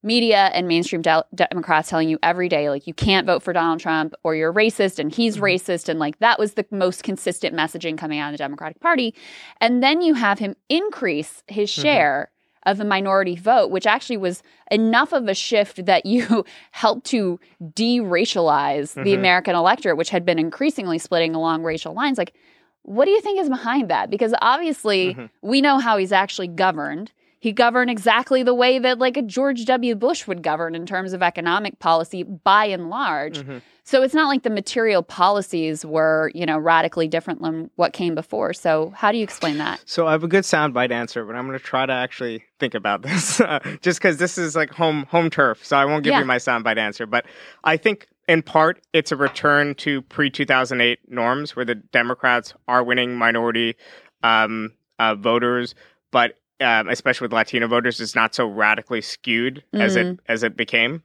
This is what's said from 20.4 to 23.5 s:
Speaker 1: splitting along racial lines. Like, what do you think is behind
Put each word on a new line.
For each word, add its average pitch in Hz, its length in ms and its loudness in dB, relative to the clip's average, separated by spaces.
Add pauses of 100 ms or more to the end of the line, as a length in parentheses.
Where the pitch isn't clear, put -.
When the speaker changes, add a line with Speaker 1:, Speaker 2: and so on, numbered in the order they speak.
Speaker 1:
splitting 165 380 0
along 165 280 -2
racial 160 300 -4
lines. 254 240 -2
Like, 180 160 -4 (500)
what 226 220 2
do 392 60 2
you 415 100 4
think 403 180 -2
is 311 100 0
behind 247 400 -2